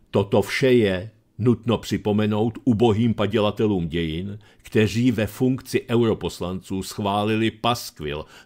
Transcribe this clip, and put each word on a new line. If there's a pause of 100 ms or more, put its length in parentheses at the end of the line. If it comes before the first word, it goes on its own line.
(100)
Toto
vše
je (280)
nutno
připomenout
ubohým
padělatelům
dějin, (240)
kteří
ve
funkci
europoslanců
schválili
paskvil (220)